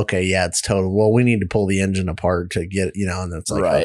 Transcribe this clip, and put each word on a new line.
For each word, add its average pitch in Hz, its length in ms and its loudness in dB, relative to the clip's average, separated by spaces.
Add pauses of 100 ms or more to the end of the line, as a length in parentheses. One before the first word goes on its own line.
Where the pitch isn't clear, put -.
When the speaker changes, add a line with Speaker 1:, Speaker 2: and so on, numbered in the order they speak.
Speaker 1:
okay, 92 220 -2
yeah, 92 220 2
it's 87 140 -4
total. 95 340 0
Well, 107 180 4
we 123 120 4
need 120 160 2
to 95 60 -2
pull 101 200 0
the 95 140 0
engine 95 300 0
apart 87 400 -2
to 87 160 -4
get, 95 280 -2
you 98 120 -4
know, 92 160 -4
and 87 100 -8
it's 80 180 -8
like, - 120 -2
Speaker 2:
Right. 85 220 2